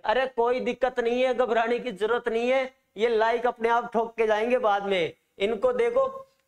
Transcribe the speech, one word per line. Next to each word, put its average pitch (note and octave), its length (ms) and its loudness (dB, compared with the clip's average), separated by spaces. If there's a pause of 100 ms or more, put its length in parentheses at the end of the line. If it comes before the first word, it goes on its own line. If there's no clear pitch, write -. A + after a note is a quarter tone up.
अरे B3 220 2
कोई B3 340 0
दिक्कत B3 380 -2
नहीं A#3+ 220 0
है, B3+ 140 2
घबराने A#3 440 0
की A#3+ 140 -8
जरूरत G#3+ 360 -2
नहीं A#3 200 -2
है, C4+ 140 2 (340)
ये A3+ 120 0
लाइक A3+ 380 2
अपने A3+ 220 -2
आप A#3 240 0
ठोक A3+ 240 -2
के A3+ 100 2
जाएंगे A3 320 0
बाद G3+ 260 0
में, F#3 280 0 (260)
इनको A3+ 340 0
देखो A#3 340 2 (400)